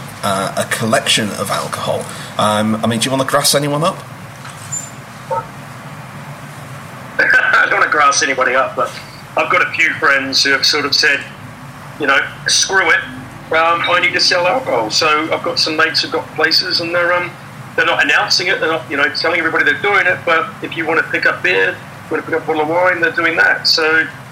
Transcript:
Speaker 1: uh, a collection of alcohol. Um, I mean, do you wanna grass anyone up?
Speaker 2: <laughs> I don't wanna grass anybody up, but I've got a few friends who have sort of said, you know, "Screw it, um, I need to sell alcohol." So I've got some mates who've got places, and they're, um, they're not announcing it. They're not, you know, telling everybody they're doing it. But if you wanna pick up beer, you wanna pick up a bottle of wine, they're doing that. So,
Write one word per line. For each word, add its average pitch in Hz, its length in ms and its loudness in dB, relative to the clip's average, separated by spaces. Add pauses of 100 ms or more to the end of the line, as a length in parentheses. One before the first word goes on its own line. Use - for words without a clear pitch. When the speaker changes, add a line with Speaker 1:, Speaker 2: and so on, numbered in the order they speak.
(220)
Speaker 1:
uh, 98 320 0 (100)
a - 80 -6
collection 117 580 0
of - 200 -4
alcohol. - 480 -2 (400)
Um, 107 460 2
I - 20 2
mean, 113 140 2
do 135 60 0
you 127 40 0
wanna 135 180 0
grass 143 280 2
anyone 143 260 0
up? 190 160 2
Speaker 2:
<laughs> - 1300 -12 (1900)
I - 500 4
don't - 120 2
wanna - 100 2
grass 147 320 4
anybody 127 320 0
up, 127 220 0
but - 120 0 (480)
I've 160 140 0
got - 160 2
a - 60 -4
few 160 220 0
friends 135 500 2
who 139 80 2
have 139 120 2
sort 147 200 0
of 139 100 -2
said, 143 300 2 (760)
you 147 80 -2
know, 139 140 4 (260)
"Screw - 440 2
it, - 120 4 (500)
um, 165 380 4
I 175 100 4
need 175 120 0
to 175 80 2
sell 175 260 4
alcohol." 127 440 0
So 156 420 2
I've 156 100 -2
got 170 160 -2
some 156 180 0
mates 156 260 2
who've 151 100 -4
got 156 140 -2 (100)
places, 165 440 2
and 170 140 -2
they're, 175 180 4
um, 175 180 0 (440)
they're 165 120 2
not 156 180 2
announcing 156 420 2
it. 170 140 0
They're 160 100 2
not, 156 180 -2
you 147 80 -4
know, 143 200 2
telling 165 240 0
everybody 160 240 2
they're - 180 2
doing 196 240 4
it. 180 180 2
But 165 240 2 (140)
if 165 140 -6
you 160 100 -2
wanna 160 160 2
pick 165 240 -2
up - 160 0
beer, 185 300 2
you - 380 -12
wanna 156 140 -2
pick 160 100 -6
up 156 80 -2
a - 40 -12
bottle 156 160 2
of 151 60 0
wine, 175 320 4
they're 165 120 2
doing 165 240 0
that. - 320 2
So, 160 300 4 (340)